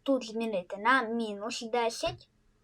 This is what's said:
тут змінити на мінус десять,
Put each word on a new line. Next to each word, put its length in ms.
тут 240
змінити 500
на 260
мінус 600
десять, 680